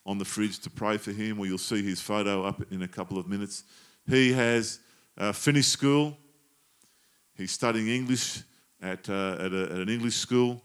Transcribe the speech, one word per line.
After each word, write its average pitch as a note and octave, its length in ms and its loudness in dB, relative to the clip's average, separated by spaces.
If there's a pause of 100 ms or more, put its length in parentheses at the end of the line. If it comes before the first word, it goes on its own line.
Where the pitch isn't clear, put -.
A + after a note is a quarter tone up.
on G2+ 120 -4
the G2 80 -4
fridge G#2+ 340 -2
to - 100 -12
pray G#2+ 280 0
for G#2 140 -6
him, G#2+ 280 -4
or G2 60 -2
you'll F#2 120 -2
see G#2 240 -2
his G2 200 -2
photo G2+ 420 0
up G2 180 -4 (100)
in F#2+ 100 -4
a F2+ 60 -4
couple F#2+ 300 -6
of F2+ 100 -6
minutes. G2+ 360 -6 (440)
He C3 260 6
has, A#2 460 2 (380)
uh, G2+ 140 0
finished C#3+ 380 4
school. D3 480 2 (1200)
He's F#2 160 -8
studying A2+ 360 2
English B2 540 0 (400)
at, F#2 280 -6
uh, G2 300 0
at, F#2 140 -2
a, F#2+ 180 0
at F2+ 80 -4
an F#2 100 -2
English A#2 260 0
school, B2 500 2